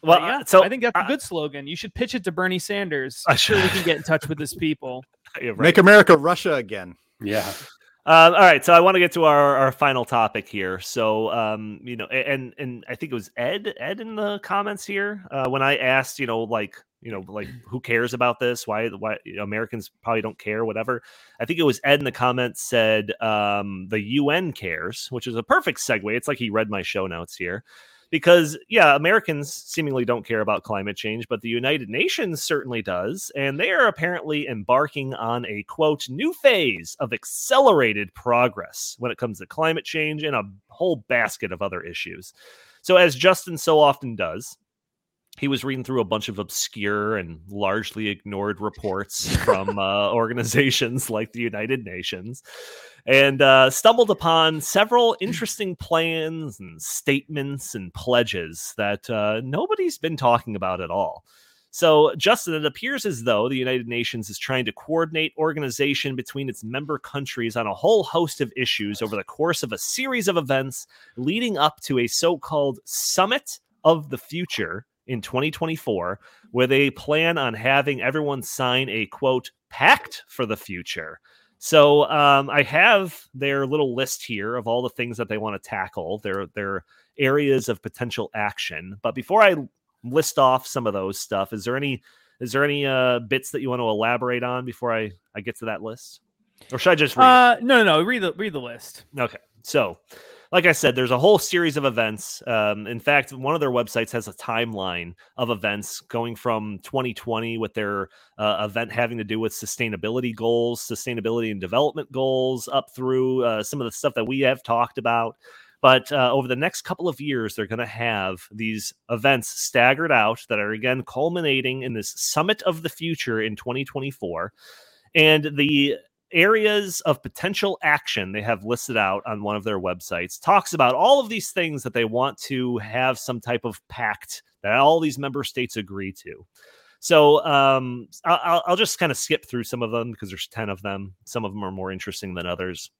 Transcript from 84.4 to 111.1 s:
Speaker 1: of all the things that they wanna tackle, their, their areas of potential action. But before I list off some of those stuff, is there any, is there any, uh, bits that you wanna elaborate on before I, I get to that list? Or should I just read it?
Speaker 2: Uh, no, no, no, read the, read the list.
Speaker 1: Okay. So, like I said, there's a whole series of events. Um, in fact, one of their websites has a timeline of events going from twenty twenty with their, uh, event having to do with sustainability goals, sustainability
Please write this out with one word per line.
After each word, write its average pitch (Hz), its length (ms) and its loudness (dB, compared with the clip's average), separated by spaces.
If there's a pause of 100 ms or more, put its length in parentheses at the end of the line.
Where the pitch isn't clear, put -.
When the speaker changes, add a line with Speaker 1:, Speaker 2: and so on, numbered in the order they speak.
Speaker 1:
of 117 140 -6
all 120 140 0
the 127 60 -6
things 117 280 -6
that 110 120 -6
they 107 80 -4
wanna 104 220 -6
tackle, 95 600 -8
their, 98 280 -6
their 98 380 -8 (340)
areas 135 500 0
of 110 140 -6
potential 113 520 -8
action. 101 680 -8
But 117 120 -4
before 175 280 2
I 196 140 6 (480)
list 143 340 0
off 127 280 4
some 123 200 -4
of 104 60 0
those 98 260 -4
stuff, 98 340 -4
is 104 120 -10
there 123 120 -4
any, 139 260 -6 (360)
is 123 140 -10
there 139 120 2
any, 143 220 -2
uh, 127 320 2
bits 127 320 -4
that 131 120 -6
you 135 60 -4
wanna 123 200 0
elaborate 120 560 0
on 127 200 -4
before 120 300 -4
I, 110 180 -4 (220)
I 107 60 -10
get 113 180 -10
to 117 60 -12
that 104 180 -6
list? - 380 -14 (520)
Or 127 60 -6
should 180 140 6
I - 20 8
just 147 220 0
read 262 80 8
it? - 20 10
Speaker 2:
Uh, 247 360 8
no, 240 220 6
no, 160 140 6
no, 160 40 4
read 226 200 -2
the, 175 120 -2
read 196 180 -6
the 147 80 -6
list. 120 440 -16 (140)
Speaker 1:
Okay. 120 200 -4 (240)
So, 104 360 0 (540)
like 180 140 4
I 170 60 6
said, 135 240 2
there's 127 160 2
a 123 60 2
whole 185 200 6
series 165 380 0
of 143 80 -4
events. 110 600 -2
Um, 107 440 -2
in 117 100 -8
fact, 143 340 0
one 135 220 -4
of 165 60 -2
their 143 100 0
websites 117 400 -2
has 113 160 -6
a 101 60 -14
timeline 95 840 -6 (220)
of 120 140 -4
events 104 500 -6
going 117 340 -6
from 107 480 -6
twenty 127 320 -4
twenty 113 420 -6
with 110 180 -6
their, 101 340 -4 (280)
uh, 107 320 0
event 107 220 -4
having 117 280 -2
to 110 40 -6
do 107 160 -4
with 113 140 -2
sustainability 113 840 -6
goals, 117 480 0
sustainability 113 720 -4